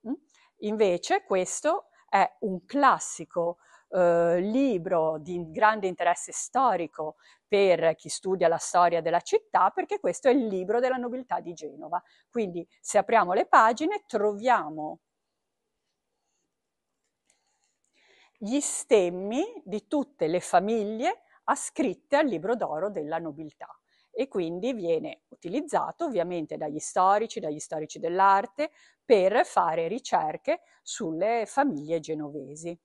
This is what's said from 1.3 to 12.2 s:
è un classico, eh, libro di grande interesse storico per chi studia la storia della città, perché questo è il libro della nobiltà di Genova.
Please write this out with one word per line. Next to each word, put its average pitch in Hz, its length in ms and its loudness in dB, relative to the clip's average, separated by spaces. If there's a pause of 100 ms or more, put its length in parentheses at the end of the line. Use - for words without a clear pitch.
è - 320 2
un 185 240 -6
classico, 180 920 0 (320)
eh, 170 500 4
libro 185 800 0
di 170 300 -8
grande 214 380 2
interesse 175 440 -2
storico 175 840 -2 (320)
per 170 480 4
chi - 140 -18
studia 185 380 0
la 165 100 4
storia 170 440 2
della 165 200 0
città, 196 500 2
perché 381 280 -4
questo - 280 -2
è 247 40 6
il 247 160 2
libro 190 320 -2
della 254 180 0
nobiltà 247 420 -6
di 170 140 -12
Genova. 156 480 -10 (280)